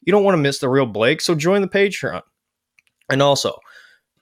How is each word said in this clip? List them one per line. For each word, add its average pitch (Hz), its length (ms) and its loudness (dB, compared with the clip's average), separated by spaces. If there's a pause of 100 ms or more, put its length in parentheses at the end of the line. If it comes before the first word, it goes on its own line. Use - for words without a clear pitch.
You 170 100 -2
don't 202 140 2
wanna 196 100 2
miss 139 240 0
the 143 80 -4
real 135 180 2
Blake, 113 360 0
so 180 120 -2
join 170 280 0
the 190 80 -4
Patreon. 196 520 -4 (880)
And 139 120 0
also, 139 360 0 (640)